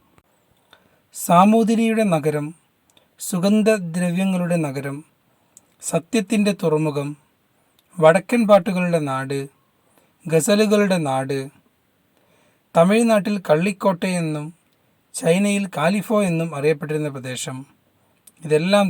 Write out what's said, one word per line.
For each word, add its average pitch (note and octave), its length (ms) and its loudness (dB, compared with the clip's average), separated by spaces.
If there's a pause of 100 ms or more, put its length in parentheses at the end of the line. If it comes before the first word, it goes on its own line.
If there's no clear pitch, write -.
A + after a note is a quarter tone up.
(1160)
സാമൂതിരിയുടെ A3 880 2 (100)
നഗരം, D3 320 -2 (720)
സുഗന്ധദ്രവ്യങ്ങളുടെ F3+ 1400 0
നഗരം, C#3 320 -6 (920)
സത്യത്തിൻ്റെ G3+ 720 -2
തുറമുഖം, D3+ 480 -2 (880)
വടക്കൻ F3+ 500 4
പാട്ടുകളുടെ F3+ 520 4
നാട്, C3+ 380 -4 (880)
ഗസലുകളുടെ G3+ 720 2
നാട്, C3+ 400 -2 (1400)
തമിഴ്നാട്ടിൽ G#3 600 2 (140)
കള്ളിക്കോട്ടയെന്നും E3+ 960 -2 (680)
ചൈനയിൽ G3+ 500 0 (120)
കാലിഫോ G3 400 -2 (120)
എന്നും E3 260 -4
അറിയപ്പെട്ടിരുന്ന D3+ 540 -2
പ്രദേശം, C3 500 -12 (840)
ഇതെല്ലാം F3 460 2